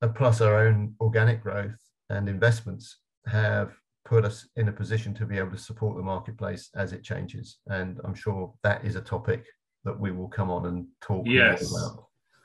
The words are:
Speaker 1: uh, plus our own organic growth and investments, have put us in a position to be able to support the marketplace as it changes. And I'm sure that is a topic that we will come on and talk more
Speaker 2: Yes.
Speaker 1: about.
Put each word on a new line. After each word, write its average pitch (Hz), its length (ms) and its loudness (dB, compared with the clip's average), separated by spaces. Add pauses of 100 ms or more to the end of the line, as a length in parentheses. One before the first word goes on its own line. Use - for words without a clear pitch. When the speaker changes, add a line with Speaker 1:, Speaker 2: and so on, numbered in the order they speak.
Speaker 1:
uh, 120 60 2
plus 113 320 4
our 107 180 6
own 107 420 4
organic 113 420 4
growth 101 360 -6 (320)
and 101 180 -2
investments, 107 680 0 (280)
have 107 460 0 (320)
put 113 200 4
us - 320 -6
in 110 120 2
a 101 40 0
position 107 420 -4
to 110 100 -4
be 101 140 -4
able 92 140 -4
to 98 60 -8
support 110 380 -6
the 92 60 -6
marketplace 95 760 -6
as 95 160 -4
it - 120 -12
changes. - 540 -10 (100)
And 92 360 -6
I'm 101 100 -6
sure 95 380 -4 (120)
that 101 200 0
is 95 120 -2
a 92 40 -6
topic - 460 -4 (380)
that 98 140 -4
we 101 120 -2
will 90 180 -6
come 95 220 -4
on 87 160 -2
and 90 200 -6 (140)
talk 98 240 -2
more 117 100 2
Speaker 2:
Yes. 120 360 4
Speaker 1:
about. - 320 -6 (420)